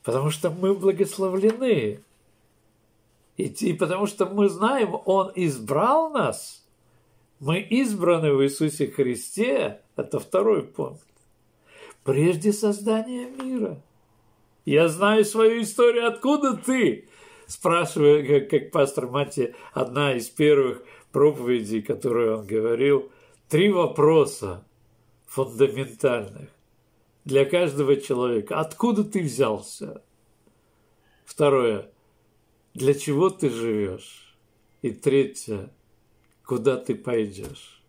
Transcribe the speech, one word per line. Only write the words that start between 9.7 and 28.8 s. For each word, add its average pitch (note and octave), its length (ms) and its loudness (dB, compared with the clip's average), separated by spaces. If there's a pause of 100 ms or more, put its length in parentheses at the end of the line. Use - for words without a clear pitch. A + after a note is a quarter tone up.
это - 240 -6
второй - 440 0
пункт, - 440 -10 (960)
прежде D#3+ 480 2
создания A3 800 -2
мира. B3+ 520 -6 (840)
«Я D#3 260 4
знаю G3+ 360 4
свою A3+ 380 2
историю, A#3 440 2
откуда C4 480 0
ты?» B3 540 0 (380)
спрашивает, D3+ 800 2
как, C#3 220 2
как - 220 0
пастор C#3 360 0
Мати, C3 480 -4 (180)
одна C3 400 -2
из A#2 160 -6
первых C#3 540 2 (280)
проповедей, B2 680 2
которую A2+ 580 -2
он G#2 60 -14
говорил, A#2 680 0 (380)
три F#3 200 4
вопроса D3+ 960 2 (640)
фундаментальных B2+ 1200 -2 (760)
для C3+ 200 4
каждого C#3+ 520 2
человека. B2 640 -2
«Откуда G#3+ 440 -2